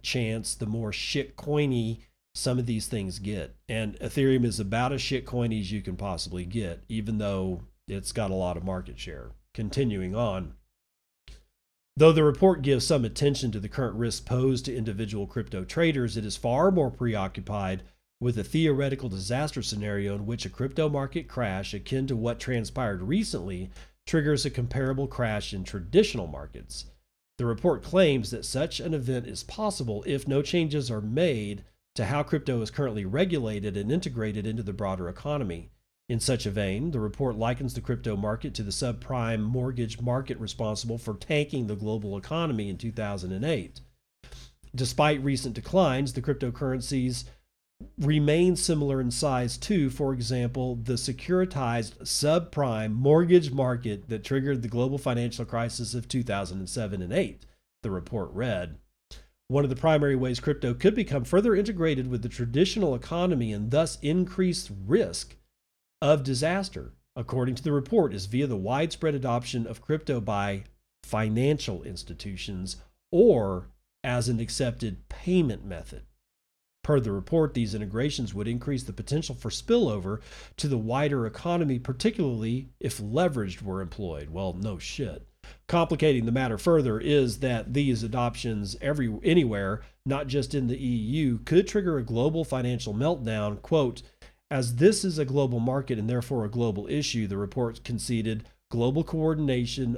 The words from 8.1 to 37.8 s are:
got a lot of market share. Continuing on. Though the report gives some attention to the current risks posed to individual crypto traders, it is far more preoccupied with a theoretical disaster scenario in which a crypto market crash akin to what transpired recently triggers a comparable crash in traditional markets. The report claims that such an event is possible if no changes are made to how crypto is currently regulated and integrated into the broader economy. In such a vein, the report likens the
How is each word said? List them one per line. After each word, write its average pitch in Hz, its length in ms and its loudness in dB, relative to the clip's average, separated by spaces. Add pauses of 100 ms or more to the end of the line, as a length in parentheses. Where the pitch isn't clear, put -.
got 104 180 -2
a 95 40 0
lot 90 220 -2
of 85 80 -8
market 92 340 -6
share. 64 320 -12 (240)
Continuing 104 640 -2
on. 95 380 -2 (1400)
Though 160 140 10
the 156 120 6
report 151 360 6
gives 131 260 2
some 135 200 4
attention 131 460 0
to 104 80 -4
the 104 100 -8
current 120 260 -2
risks 113 240 -2
posed 127 460 0
to 127 100 -4
individual 107 500 -4
crypto 98 380 -6
traders, 135 540 0
it 107 80 -4
is 98 100 -6
far 135 340 4
more 151 200 4
preoccupied 98 920 -2 (380)
with 120 180 0
a 98 60 -2
theoretical 139 640 2
disaster 113 540 -2
scenario 101 520 -2
in 101 120 -6
which 117 180 -4
a - 60 -6
crypto 147 400 0
market 143 360 -4
crash 98 460 -4
akin 131 340 -2
to 131 100 0
what 117 220 -2
transpired 113 640 -2
recently 135 680 -2 (360)
triggers 147 380 2
a 139 60 0
comparable 131 560 -2
crash 107 480 -2
in 92 100 -4
traditional 104 600 2
markets. 71 580 -12 (540)
The 123 80 0
report 135 360 2
claims 151 480 4
that 117 140 -8
such 147 340 -2
an 165 140 -2
event 127 340 -2
is - 160 -10
possible 143 640 -4
if 139 220 -2
no 139 140 4
changes 147 480 0
are 110 100 -2
made 107 640 0 (300)
to 107 100 -2
how 143 180 0
crypto 139 380 0
is 107 100 -4
currently 107 360 -2
regulated 110 680 0
and 101 160 -2
integrated 110 560 -2
into 110 160 -2
the 98 120 -4
broader 95 340 -2
economy. 98 640 -4 (380)
In 117 120 0
such 123 260 0
a 101 60 -2
vein, 104 400 0
the 120 80 0
report 107 360 -2
likens 120 380 -2
the 120 60 -6